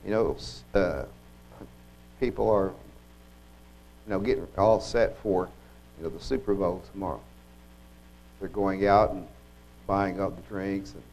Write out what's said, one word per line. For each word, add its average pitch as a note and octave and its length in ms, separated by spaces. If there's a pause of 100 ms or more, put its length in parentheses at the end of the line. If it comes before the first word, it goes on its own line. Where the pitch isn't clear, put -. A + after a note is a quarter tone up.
You F#2+ 80
know, G#2+ 260
s-, - 260 (100)
uh, E2+ 300 (1160)
people A2 300
are, G2 220 (1300)
you A2 40
know, F#2+ 100
getting G2+ 260 (120)
all G#2 240
set - 380
for, F#2 280 (500)
you D#2+ 60
know, E2 60
the D#2+ 100
Super B2+ 340
Bowl F#2 280 (100)
tomorrow. F#2 300 (1200)
They're F#2+ 80
going G2 380
out G2+ 240
and F#2 140 (600)
buying G2 340
up F#2 160
the F2+ 140
drinks G2 420
and - 220